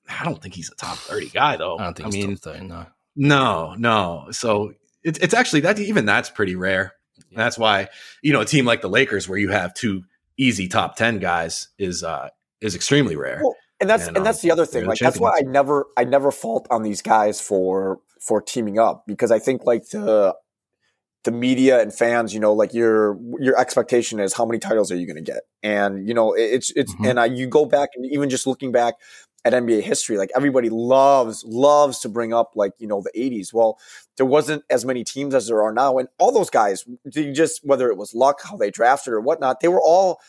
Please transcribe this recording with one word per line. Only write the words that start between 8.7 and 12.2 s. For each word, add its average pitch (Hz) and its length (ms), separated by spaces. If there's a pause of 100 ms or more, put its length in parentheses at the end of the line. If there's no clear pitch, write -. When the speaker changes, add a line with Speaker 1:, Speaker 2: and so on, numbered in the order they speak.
Speaker 1:
the 95 80
Lakers, 107 380
where 98 120
you 101 100
have 92 240
two 95 300 (340)
easy 107 300
top 92 300
ten 113 200
guys, 85 520 (100)
is, 90 240
uh, 73 260 (320)